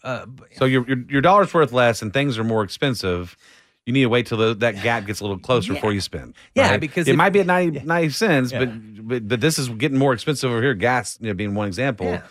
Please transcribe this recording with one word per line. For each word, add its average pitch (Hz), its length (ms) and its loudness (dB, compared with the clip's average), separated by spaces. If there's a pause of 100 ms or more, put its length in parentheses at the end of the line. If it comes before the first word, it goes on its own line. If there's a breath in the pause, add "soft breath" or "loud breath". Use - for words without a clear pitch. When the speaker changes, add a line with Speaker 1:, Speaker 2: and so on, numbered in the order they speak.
Speaker 1:
uh, 120 220 -8
b- 123 180 -20 (120)
Speaker 2:
So 135 80 2
your, 131 220 2
your, 131 120 -2 (100)
your 139 140 2
dollar's 190 300 6
worth 147 200 2
less 120 300 2
and 104 100 -6
things 139 260 -2
are 113 60 -2
more 110 180 0
expensive. 92 720 -4 (480 soft breath)
You 120 80 -4
need 135 100 4
to 120 60 4
wait 120 180 2
till 113 120 -4
the, 110 160 2
that 101 280 -2
gap 113 240 -2
gets 107 140 -8
a - 40 -8
little 98 140 -4
closer 127 340 0
Speaker 1:
Yeah. - 60 -2
Speaker 2:
before 107 140 0
you 101 80 -2
spend, - 340 -12 (220 loud breath)
Speaker 1:
Yeah, 240 140 4
Speaker 2:
right? 127 100 2
Speaker 1:
because 160 260 -2
Speaker 2:
it 139 60 4
Speaker 1:
if 135 40 6
Speaker 2:
might 180 140 4
be 196 100 4
at 180 60 2
ninety, 180 300 2
Speaker 1:
Yeah. 135 80 -10
Speaker 2:
ninety 165 240 0
cents, 139 420 2
Speaker 1:
Yeah. 127 140 0
Speaker 2:
but, 110 440 -10
but, 117 200 -4
but 120 120 0
this 156 200 0
is 127 80 -4
getting 131 280 -2
more 135 160 4
expensive 131 380 -2
over 117 100 0
here, 131 140 0
gas, 120 460 -2
you 117 80 -6
know, 104 60 -4
being 101 200 -4
one 104 140 -2
example. 110 380 -4
Speaker 1:
Yeah. 90 240 -4